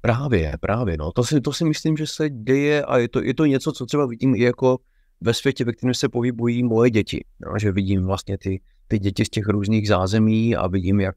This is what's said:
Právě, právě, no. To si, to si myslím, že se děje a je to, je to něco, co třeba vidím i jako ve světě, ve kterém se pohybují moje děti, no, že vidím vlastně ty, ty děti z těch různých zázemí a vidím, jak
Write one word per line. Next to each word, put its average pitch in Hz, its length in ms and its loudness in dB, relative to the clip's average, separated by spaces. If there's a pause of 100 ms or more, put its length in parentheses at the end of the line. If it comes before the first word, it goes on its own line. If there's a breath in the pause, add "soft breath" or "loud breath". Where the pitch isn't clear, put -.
Právě, 113 600 0
právě, 101 360 -2
no. 76 160 -4
To 123 120 0
si, 147 160 2
to 139 120 -4
si 170 120 -4
myslím, 156 320 0
že 151 100 -6
se 156 240 -4
děje 139 540 0
a 131 140 2
je 120 100 2
to, - 140 -2
je 131 120 0
to 156 120 2
něco, 139 260 0
co 123 140 -10
třeba 147 200 0
vidím 123 280 0
i 101 60 0
jako 127 380 2 (420)
ve 117 140 0
světě, 135 300 -2
ve 117 80 -2
kterém 123 220 -2
se 131 140 -2
pohybují 120 540 0
moje 117 280 4
děti, 107 340 -2 (160)
no, 90 180 -6
že 104 140 0
vidím 95 320 0
vlastně 98 340 -4
ty, 95 220 -4 (280)
ty 113 100 0
děti 98 260 0
z - 40 -4
těch 104 200 -4
různých 104 400 0
zázemí 110 680 2
a 92 100 -2
vidím, 95 340 0
jak 95 160 -2